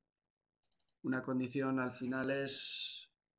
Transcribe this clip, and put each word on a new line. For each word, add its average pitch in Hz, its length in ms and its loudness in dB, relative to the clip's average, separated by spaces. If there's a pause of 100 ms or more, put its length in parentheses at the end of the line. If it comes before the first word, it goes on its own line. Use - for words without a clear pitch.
(1000)
Una 131 200 0
condición 131 580 2
al 127 120 2
final 131 400 0
es, - 800 -2 (300)